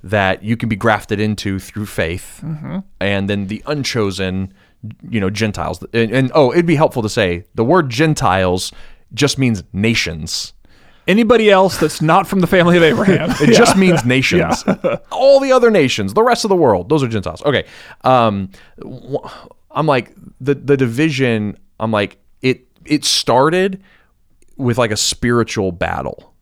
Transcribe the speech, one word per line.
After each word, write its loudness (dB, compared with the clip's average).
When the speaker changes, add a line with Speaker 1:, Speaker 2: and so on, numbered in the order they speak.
Speaker 1:
that -2
you -2
can -4
be -2
grafted -2
into -4
through -10
faith, -8
Speaker 2:
Mm-hmm. -10
Speaker 1:
and -2
then -4
the -8
unchosen, -4
you -2
know, 0
Gentiles. -6
And, 0
and, 0
oh, 4
it'd 2
be 2
helpful 0
to -2
say -2
the 0
word 0
Gentiles 0
just 0
means 0
nations. -4
Speaker 2:
Anybody 4
else 4
that's -2
not 2
from -2
the 2
family 4
of 6
Abraham. 2
Speaker 1:
<laughs> -4
It 4
Speaker 2:
Yeah. 6
Speaker 1:
just 6
means 2
nations. 0
Speaker 2:
Yeah. -2
<laughs> -14
Speaker 1:
All 4
the 2
other 4
nations, 0
the 4
rest 2
of 4
the 4
world, 2
those 2
are -2
Gentiles. -6
Okay. 0
Um, 2
wh-, -10
I'm -2
like, -2
the, -2
the 0
division, -2
I'm -4
like, -2
it, -2
it -2
started 0
with, -2
like, 0
a -4
spiritual -2
battle. -8